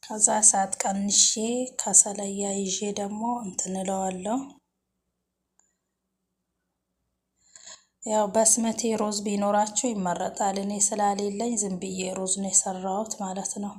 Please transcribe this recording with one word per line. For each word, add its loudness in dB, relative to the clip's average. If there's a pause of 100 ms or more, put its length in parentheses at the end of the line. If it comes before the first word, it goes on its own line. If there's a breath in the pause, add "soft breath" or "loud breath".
ከዛ 0 (100)
እሳት 4
ቀንሼ 2 (460)
ከሰል 2
አያይዤ -2 (180)
ደግሞ -4 (160)
እንትን -6
እለዋለሁ። -2 (3750 loud breath)
ያው 2
በስመቴ 4 (140)
ሩዝ -2
ቢኖራችሁ 0
ይመረጣል። 0
እኔ -4
ስላሌለኝ 0
ዝም 0
ብዬ -6 (120)
ሩዝ -2
ነው -4
የሰራሁት 0
ማለት -6
ነው። -8